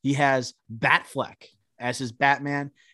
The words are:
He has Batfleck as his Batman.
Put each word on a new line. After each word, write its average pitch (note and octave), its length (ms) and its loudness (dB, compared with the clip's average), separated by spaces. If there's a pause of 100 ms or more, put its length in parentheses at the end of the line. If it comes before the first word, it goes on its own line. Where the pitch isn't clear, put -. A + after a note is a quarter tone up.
He C#3 120 0
has C3+ 400 0 (200)
Batfleck C3+ 600 0 (420)
as A#2+ 200 -4
his B2 140 -8
Batman. C#3 580 0 (240)